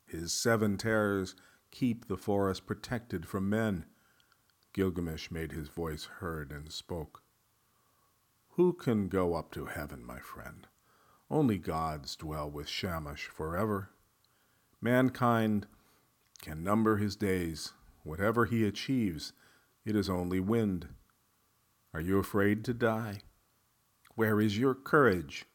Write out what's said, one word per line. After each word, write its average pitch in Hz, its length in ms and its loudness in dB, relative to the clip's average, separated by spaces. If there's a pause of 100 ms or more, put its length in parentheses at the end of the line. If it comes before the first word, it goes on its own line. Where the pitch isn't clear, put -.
His 85 280 -8
seven 110 440 2
terrors 101 580 0 (380)
keep 120 340 -2
the 95 100 -4
forest 98 480 -2
protected 101 640 -8
from 98 200 -2
men." 104 380 0 (880)
Gilgamesh 87 580 -2
made 80 220 -6
his 76 160 -8
voice 80 360 -8
heard 80 460 -8
and 73 220 -14
spoke. - 500 -10 (1300)
Who 175 220 4
can 110 360 0
go 90 260 2
up 78 180 -4
to 76 140 -8
heaven, 71 380 -10
my - 160 -14
friend? - 460 -16 (640)
Only 135 300 2
gods 80 580 -4
dwell 76 340 -6
with 147 180 -10
Shamash 80 580 -6
forever. 98 640 -2 (920)
Mankind 117 840 2 (760)
can 78 220 -10
number 107 340 4
his 101 200 0
days. 90 560 -2 (320)
Whatever 101 420 2
he 113 180 2
achieves, 101 680 -2 (520)
it 107 120 0
is 95 120 2
only 90 300 0
wind. 95 560 0 (1000)
Are 80 80 -6
you 95 180 2
afraid 104 480 2
to 123 60 -2
die? 113 520 -2 (880)
Where 107 260 4
is 107 160 4
your 131 200 4
courage? 101 800 4